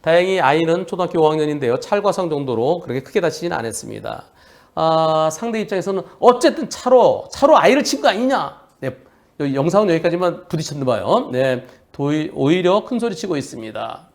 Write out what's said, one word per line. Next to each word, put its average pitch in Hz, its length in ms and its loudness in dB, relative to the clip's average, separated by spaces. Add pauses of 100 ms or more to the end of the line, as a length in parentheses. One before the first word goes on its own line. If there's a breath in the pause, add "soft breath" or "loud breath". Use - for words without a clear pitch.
다행히 180 400 2
아이는 165 460 2
초등학교 170 340 -2
오 151 80 6
학년인데요. 147 500 0
찰과상 196 500 -2
정도로 143 500 -2
그렇게 127 220 -6
크게 190 200 -2
다치진 170 320 -4
않았습니다. 107 720 -8 (500 soft breath)
아, 160 560 2
상대 220 300 -6
입장에서는 190 420 -4 (160 loud breath)
어쨌든 240 500 4
차로, 233 640 2
차로 285 260 4
아이를 226 280 4
친 - 160 -4
거 277 80 4
아니냐? 214 500 -2 (220)
네, 131 160 -8 (420 soft breath)
여기 139 160 -2
영상은 175 360 2
여기까지만 170 580 0
부딪혔나 151 340 -6
봐요. 127 480 0
네, 127 340 0 (280 loud breath)
도이-, 147 420 -2
오히려 180 480 2
큰 240 160 -4
소리 233 160 -4
치고 175 220 -4
있습니다. 113 760 -10